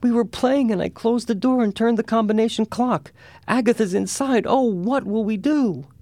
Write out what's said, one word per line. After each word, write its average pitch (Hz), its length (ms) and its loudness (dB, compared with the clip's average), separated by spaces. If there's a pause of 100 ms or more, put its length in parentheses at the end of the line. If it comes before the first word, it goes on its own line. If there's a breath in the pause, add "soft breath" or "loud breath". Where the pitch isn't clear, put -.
We 240 100 2
were 233 140 2
playing 254 460 0
and 185 100 0
I 151 80 -2
closed 233 380 -2
the 208 80 0
door 254 280 2
and 202 120 0
turned 226 220 2
the 226 60 -2
combination 220 600 0
clock. 226 460 -2 (360 loud breath)
Agatha's 220 460 2
inside. 208 540 0
Oh, 269 140 2
what 233 440 -2
will 214 180 -2
we 214 140 -2
do? 220 500 -2 (140)